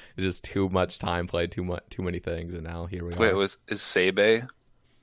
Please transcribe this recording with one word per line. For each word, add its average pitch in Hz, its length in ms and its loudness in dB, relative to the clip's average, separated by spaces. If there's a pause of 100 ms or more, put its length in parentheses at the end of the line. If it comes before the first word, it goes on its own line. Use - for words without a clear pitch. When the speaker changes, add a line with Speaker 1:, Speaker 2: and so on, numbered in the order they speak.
(160)
Speaker 1:
It's 92 80 -2
just 92 180 -2
too 98 260 0
much 90 300 0
time 87 300 -2
played, 87 240 -2
too - 100 -6
mu-, 87 160 -4 (120)
too - 120 -8
many 90 160 -2
things, 85 360 -6
and 82 100 -10
now 85 220 -8
here 90 180 -8
we 87 100 -8
Speaker 2:
Wait, 98 200 4
Speaker 1:
are." - 20 2
Speaker 2:
was, 98 200 0 (120)
is 104 120 -4
Sebe, 101 640 4 (600)